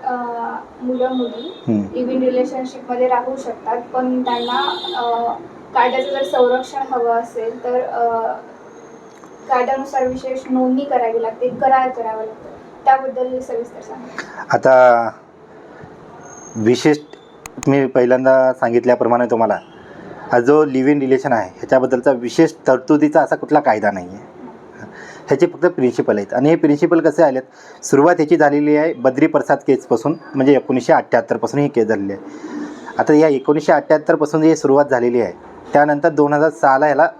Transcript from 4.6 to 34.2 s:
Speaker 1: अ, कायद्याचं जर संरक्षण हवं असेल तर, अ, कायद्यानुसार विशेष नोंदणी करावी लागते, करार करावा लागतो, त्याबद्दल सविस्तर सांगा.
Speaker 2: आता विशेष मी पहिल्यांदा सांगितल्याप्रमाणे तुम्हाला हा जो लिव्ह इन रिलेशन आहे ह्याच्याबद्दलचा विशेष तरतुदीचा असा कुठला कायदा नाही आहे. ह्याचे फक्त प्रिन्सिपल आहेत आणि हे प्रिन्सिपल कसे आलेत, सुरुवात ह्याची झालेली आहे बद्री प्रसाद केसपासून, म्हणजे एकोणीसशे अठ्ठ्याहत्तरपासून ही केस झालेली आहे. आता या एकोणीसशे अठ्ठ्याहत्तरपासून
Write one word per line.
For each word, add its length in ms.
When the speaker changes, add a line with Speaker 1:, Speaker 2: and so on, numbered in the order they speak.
Speaker 1:
अ, 360
कायद्याचं 380
जर 120
संरक्षण 560
हवं 200
असेल 520
तर, 180
अ, 520
कायद्यानुसार 580
विशेष 320
नोंदणी 340
करावी 380
लागते, 280
करार 400
करावा 360
लागतो, 240
त्याबद्दल 440
सविस्तर 520
सांगा. 400
Speaker 2:
आता 600
विशेष 420
मी 180
पहिल्यांदा 680
सांगितल्याप्रमाणे 720
तुम्हाला 320
हा 80
जो 260
लिव्ह 260
इन 80
रिलेशन 340
आहे 160
ह्याच्याबद्दलचा 640
विशेष 400
तरतुदीचा 540
असा 140
कुठला 240
कायदा 320
नाही 160
आहे. 240
ह्याचे 200
फक्त 180
प्रिन्सिपल 520
आहेत 160
आणि 160
हे 60
प्रिन्सिपल 440
कसे 240
आलेत, 180
सुरुवात 320
ह्याची 180
झालेली 400
आहे 180
बद्री 340
प्रसाद 300
केसपासून, 480
म्हणजे 180
एकोणीसशे 400
अठ्ठ्याहत्तरपासून 680
ही 80
केस 180
झालेली 280
आहे. 80
आता 160
या 140
एकोणीसशे 440
अठ्ठ्याहत्तरपासून 720